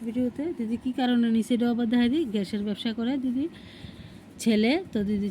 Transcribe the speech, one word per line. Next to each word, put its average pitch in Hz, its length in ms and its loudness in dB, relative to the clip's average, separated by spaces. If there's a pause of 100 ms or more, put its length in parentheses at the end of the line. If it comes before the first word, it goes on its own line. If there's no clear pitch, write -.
ভিডিওতে। 247 360 -2 (140)
দিদি 226 260 -2
কী 254 160 -2
কারণে 240 360 4
নিছে 226 200 2
এটাও 240 160 2
আবার 240 220 0
দেখা 240 200 6
দিই, 330 100 2 (100)
গ্যাসের 208 340 -2
ব্যবসা 214 260 -2
করে 233 240 -2
দিদি 254 280 -2 (1000)
ছেলে, 220 280 4 (200)
তো 220 120 0
দিদি 202 280 0